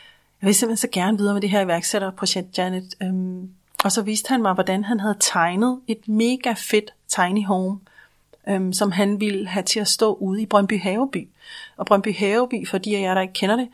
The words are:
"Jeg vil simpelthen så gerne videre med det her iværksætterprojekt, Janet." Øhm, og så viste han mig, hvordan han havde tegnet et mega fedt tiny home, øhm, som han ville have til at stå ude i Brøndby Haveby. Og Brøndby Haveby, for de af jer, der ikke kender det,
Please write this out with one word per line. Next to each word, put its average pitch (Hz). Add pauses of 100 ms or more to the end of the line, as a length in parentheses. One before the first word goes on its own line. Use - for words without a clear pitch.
(400)
"Jeg 196
vil 202
simpelthen 226
så 247
gerne 190
videre 202
med 202
det 202
her 202
iværksætterprojekt, 185
Janet." 185
Øhm, 185 (340)
og 196
så 220
viste 214
han 254
mig, 190
hvordan 190
han 214
havde 202
tegnet 196
et 220
mega 233
fedt - (140)
tiny 196
home, 190 (720)
øhm, 190
som 196
han 202
ville 208
have 185
til 214
at 202
stå 214
ude 196
i 208
Brøndby 202
Haveby. 202 (480)
Og 196
Brøndby 202
Haveby, 214
for 190
de 208
af 196
jer, 185
der 190
ikke 185
kender 208
det, 247